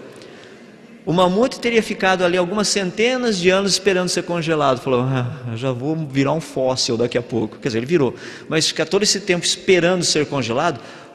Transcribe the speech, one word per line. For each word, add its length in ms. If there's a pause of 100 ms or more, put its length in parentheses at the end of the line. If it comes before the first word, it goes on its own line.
(1040)
O 80
mamute 460
teria 240
ficado 420
ali 120
algumas 320
centenas 680
de 140
anos 220
esperando 360
ser 140
congelado. 580
Falou, 220
"Ah, 480
eu 60
já 160
vou 240
virar 360
um 80
fóssil 560
daqui 220
a 40
pouco." 360
Quer 100
dizer, 100
ele 80
virou. 280 (340)
Mas 200
ficar 180
todo 160
esse 180
tempo 240
esperando 600
ser 220
congelado, 540 (340)